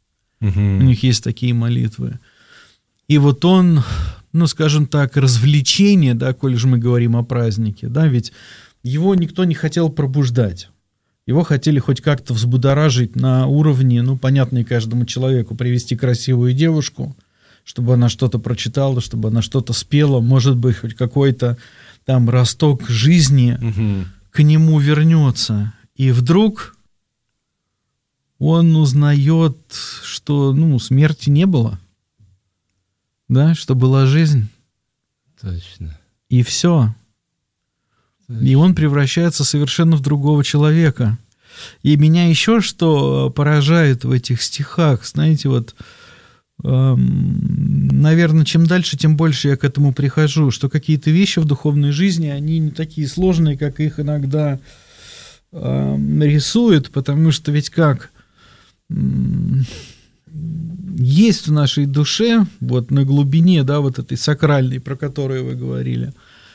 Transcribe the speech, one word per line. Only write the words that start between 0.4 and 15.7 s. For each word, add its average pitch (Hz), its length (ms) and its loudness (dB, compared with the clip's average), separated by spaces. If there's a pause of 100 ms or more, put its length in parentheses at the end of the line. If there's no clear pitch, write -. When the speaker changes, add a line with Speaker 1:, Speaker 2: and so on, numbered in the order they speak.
Speaker 1:
Мгм. 98 380 0
Speaker 2:
У 92 40 2
них 127 200 2
есть 127 220 0
такие 120 300 -4
молитвы. 120 640 -4 (880)
И 151 100 2
вот 143 260 2
он, 175 380 4 (500)
ну, 165 160 0
скажем 151 380 0
так, 143 300 -2
развлечение, 139 960 2
да, 127 200 -2
коль 127 220 -2
же 117 100 0
мы 123 120 4
говорим 117 380 0
о 120 60 0
празднике, 113 680 -4
да, 151 200 0
ведь 123 240 -2 (500)
его 160 320 -2
никто 180 300 -2
не 165 100 0
хотел 160 340 -2
пробуждать. 131 800 -2 (600)
Его 143 140 0
хотели 147 380 0
хоть 131 200 -2
как-то 139 340 -4
взбудоражить 127 840 0
на 131 300 0
уровне, 135 560 2
ну, 131 140 -2
понятный 131 480 0
каждому 117 420 -2
человеку, 127 500 -2
привести 123 400 -2